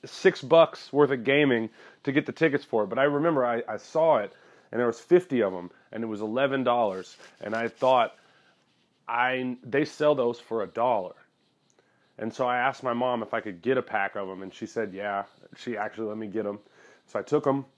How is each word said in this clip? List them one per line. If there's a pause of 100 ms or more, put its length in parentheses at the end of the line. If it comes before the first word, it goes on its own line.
six
bucks
worth
of
gaming (340)
to
get
the
tickets
for
it.
But
I
remember
I,
I
saw
it, (380)
and
there
was
fifty
of
'em, (220)
and
it
was
eleven
dollars. (220)
And
I
thought, (920)
I,
they
sell
those
for
a
dollar. (1040)
And
so
I
asked
my
mom
if
I
could
get
a
pack
of
'em,
and
she
said,
"Yeah." (300)
She
actually
let
me
get
'em. (480)
So
I
took
'em (120)